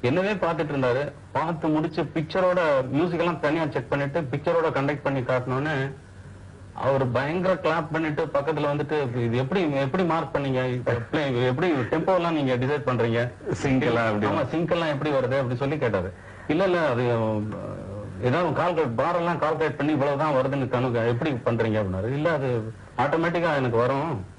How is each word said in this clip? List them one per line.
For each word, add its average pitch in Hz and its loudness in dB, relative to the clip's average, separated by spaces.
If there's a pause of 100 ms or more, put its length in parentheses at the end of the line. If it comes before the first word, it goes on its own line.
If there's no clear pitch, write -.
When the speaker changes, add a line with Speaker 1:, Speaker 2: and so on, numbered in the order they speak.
Speaker 1:
என்னவே 185 2
பார்த்துட்டு 165 0
இருந்தாரு. 131 2 (200)
பார்த்து 160 -2
முடிச்சு 160 0
பிக்சரோட 160 2
மியூசிக் 165 0
எல்லாம் 170 0
தனியா 156 0
செக் 131 -4
பண்ணிட்டு 143 0
பிக்சரோட 160 0
கண்டக்ட் 143 0
பண்ணி 139 0
காட்டினோடனே 131 -2 (840)
அவர் 135 0
பயங்கர 156 0
கிளாப் 160 0
பண்ணிட்டு 156 0
பக்கத்துல 147 0
வந்துட்டு, 143 0
"இது 117 0
எப்படி, 147 2
எப்படி 139 0
மார்க் 160 0
பண்ணீங்க? 131 0
இப்ப 123 -2 (200)
play, 135 2
எப்படி 156 2
டெம்போ 147 2
எல்லாம் 170 2
நீங்க 135 2
டிசைட் 127 0
பண்றீங்க? 117 2 (200)
Speaker 2:
சிங்க் 135 2
எல்லாம் 113 2
எப்படி?" 104 2
Speaker 1:
ஆமா, - 0
சிங்க் 165 0
எல்லாம் 170 0
எப்படி 151 0
வருது? 131 2
அப்படி 127 -2
சொல்லி 139 -2
கேட்டாரு. 101 -2 (340)
"இல்ல, 160 2
இல்ல, 175 2
அது, 123 0
அஹ், 113 2 (800)
ஏதாவது 156 0
கால்குலேட், 160 2
பார் 156 0
எல்லாம் 170 0
கால்குலேட் 151 0
பண்ணி 147 0
இவ்வளவுதான் 143 2
வருதுன்னு 131 0
கணக்கு 120 0
எப்படி 120 0
பண்றீங்க?" 113 0
அப்படின்னாரு. 95 -2
"இல்ல, 147 0
அது 120 -2 (240)
ஆட்டோமேட்டிக்கா 165 2
எனக்கு 123 2
வரும். 131 0 (140)